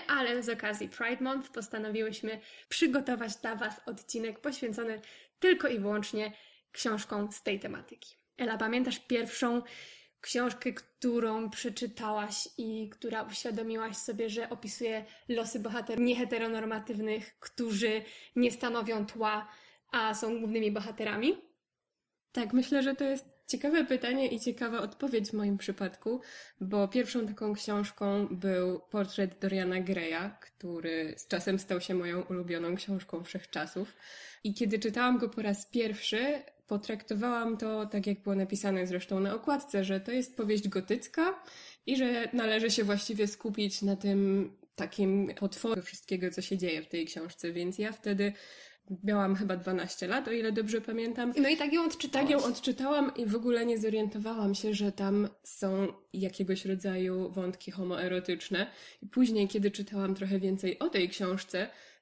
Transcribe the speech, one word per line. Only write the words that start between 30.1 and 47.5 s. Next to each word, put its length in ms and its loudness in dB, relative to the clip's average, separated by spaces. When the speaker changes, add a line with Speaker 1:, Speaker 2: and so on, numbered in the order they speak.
Speaker 2:
który 760 -6
z 120 -8
czasem 300 2
stał 220 0
się 140 -2
moją 280 0
ulubioną 540 -2
książką 480 -4
wszechczasów. 680 -6
I 100 -2
kiedy 240 0
czytałam 400 2
go 100 0
po 140 -4
raz 240 0
pierwszy, 760 0
potraktowałam 880 -2
to 300 -2
tak, 200 -2
jak 160 0
było 120 2
napisane 520 2
zresztą 340 -2
na 140 2
okładce, 500 0
że 160 2
to 120 -6
jest 240 0
powieść 320 2
gotycka 760 0
i 100 2
że 360 2
należy 380 4
się 140 4
właściwie 440 2
skupić 540 -2
na 140 4
tym 540 4
takim 600 2
potworze 440 0
wszystkiego, 480 -2
co 120 -6
się 160 -2
dzieje 240 0
w 60 -12
tej 180 -2
książce, 460 -6